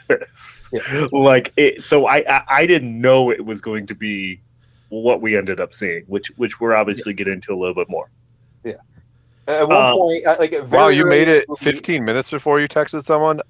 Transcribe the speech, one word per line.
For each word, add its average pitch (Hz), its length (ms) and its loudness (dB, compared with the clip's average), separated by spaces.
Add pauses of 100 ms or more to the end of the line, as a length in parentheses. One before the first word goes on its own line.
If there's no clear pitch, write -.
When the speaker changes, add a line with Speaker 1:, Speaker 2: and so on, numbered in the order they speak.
Speaker 1:
this?" - 640 -4
Speaker 2:
Yeah. 135 400 -6
Speaker 1:
Like, 135 440 4
it, - 260 2
so 143 240 2
I, 135 100 2 (120)
I, 139 200 2
I 143 180 2
didn't 123 340 0
know 131 300 4
it 110 160 -4
was 107 160 -10
going 107 240 -8
to 104 80 -12
be 98 460 -8 (480)
what 110 320 0
we 110 160 0
ended 95 240 -2
up 90 140 -6
seeing, 85 320 -6
which, 98 300 -6
which 113 240 -4
we're 113 140 0
obviously 104 380 -2
Speaker 2:
Yeah. 95 40 -8
Speaker 1:
getting 98 180 -4
into 92 180 -12
a 95 60 -6
little 92 160 -4
bit 90 160 -4
more. 80 180 -10 (540)
Speaker 2:
Yeah. 113 120 -12 (760)
At 151 200 2
one 156 80 4
Speaker 1:
Uh, 131 200 4
Speaker 2:
point, 170 320 0
I, 165 80 4
like, 160 160 0
Speaker 3:
Wow, 147 100 -4
Speaker 2:
very 139 340 4
Speaker 3:
you 151 80 2
Speaker 2:
early 175 60 2
Speaker 3:
made 151 180 4
it 160 140 4
Speaker 2:
in - 60 -4
the 147 120 -10
movie - 40 -10
Speaker 3:
fifteen 147 400 -2
minutes 117 260 -2
before 147 300 0
you 147 80 -2
texted 151 360 -2
someone? 156 460 0